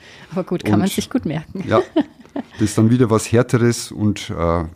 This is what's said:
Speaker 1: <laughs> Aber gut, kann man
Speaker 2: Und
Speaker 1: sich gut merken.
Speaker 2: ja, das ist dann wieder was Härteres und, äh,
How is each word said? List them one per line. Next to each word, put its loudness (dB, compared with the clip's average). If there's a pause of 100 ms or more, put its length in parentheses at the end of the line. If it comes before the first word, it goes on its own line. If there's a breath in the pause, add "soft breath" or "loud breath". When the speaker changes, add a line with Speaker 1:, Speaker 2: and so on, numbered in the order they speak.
Speaker 1:
<laughs> -20
Aber -4
gut, -6
kann 2
man 0
Speaker 2:
Und -2
Speaker 1:
sich -6
gut -4
merken. -6
Speaker 2:
ja, 2 (540)
das -6
ist 0
dann 6
wieder 4
was 0
Härteres 2
und, -2
äh, 0 (120)